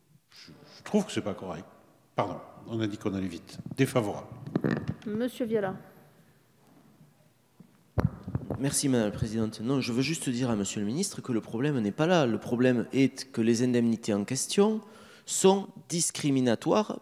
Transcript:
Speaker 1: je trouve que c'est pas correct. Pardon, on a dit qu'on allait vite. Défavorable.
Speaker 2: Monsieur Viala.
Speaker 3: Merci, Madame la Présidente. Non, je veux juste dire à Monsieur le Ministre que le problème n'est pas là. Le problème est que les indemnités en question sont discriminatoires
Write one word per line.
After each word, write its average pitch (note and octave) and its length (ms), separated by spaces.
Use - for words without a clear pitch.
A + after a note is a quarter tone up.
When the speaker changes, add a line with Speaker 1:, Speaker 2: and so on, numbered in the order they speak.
Speaker 1:
je - 540
trouve G#3 220
que - 60
c'est G#2+ 100
pas G2 120
correct. F2+ 320
Pardon, F#2 220
on A2+ 140
a A2 60
dit G2+ 120
qu'on G2 160
allait F#2+ 120
vite. - 320
Défavorable. A2 500
Speaker 2:
Monsieur A#3 400
Viala. G3+ 300
Speaker 3:
Merci, C#3+ 280
Madame A#2+ 180
la G2 60
Présidente. A2 480
Non, C3 200
je A#2+ 120
veux B2+ 100
juste D#3 260
dire A#2+ 220
à A2 60
Monsieur G2+ 240
le G2+ 60
Ministre C#3 340
que - 100
le A2 100
problème C3 380
n'est G2+ 140
pas D#3 160
là. E3+ 180
Le G#2+ 120
problème B2 540
est C3 380
que A#2 100
les A2+ 220
indemnités A#2 500
en G2+ 120
question G3+ 560
sont F#3+ 420
discriminatoires D3+ 1120